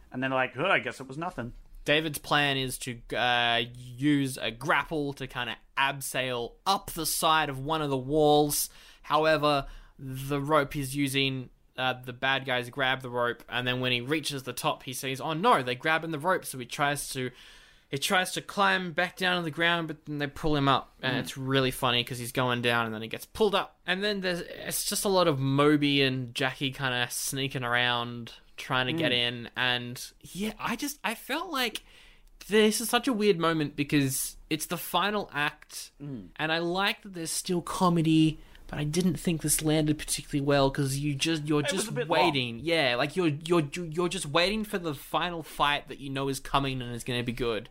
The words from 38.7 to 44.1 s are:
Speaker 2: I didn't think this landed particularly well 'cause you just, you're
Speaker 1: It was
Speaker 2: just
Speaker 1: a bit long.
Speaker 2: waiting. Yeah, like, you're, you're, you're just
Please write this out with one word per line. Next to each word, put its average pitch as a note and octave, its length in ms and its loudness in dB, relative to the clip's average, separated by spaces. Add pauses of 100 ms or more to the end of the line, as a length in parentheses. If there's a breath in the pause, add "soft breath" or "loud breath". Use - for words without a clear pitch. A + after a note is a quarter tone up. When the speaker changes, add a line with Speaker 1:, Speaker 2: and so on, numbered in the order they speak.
Speaker 2:
I D3 60 -2
didn't E3 340 2
think E3 220 0
this D3 200 2
landed D3+ 360 4
particularly - 480 -4
well C#3 260 6
'cause C#3 240 0
you C#3+ 180 -2
just, D#3 320 0
you're D3+ 140 2
Speaker 1:
It D3 140 0
was F#3+ 80 0
Speaker 2:
just G#3+ 80 -4
Speaker 1:
a - 20 -10
bit A#3+ 160 -4
long. D#3+ 120 4 (120)
Speaker 2:
waiting. A#2+ 320 -2
Yeah, D3+ 320 2
like, C#3 220 -2
you're, E3+ 160 2 (120)
you're, E3+ 280 4
you're F3 340 -2
just E3+ 200 -6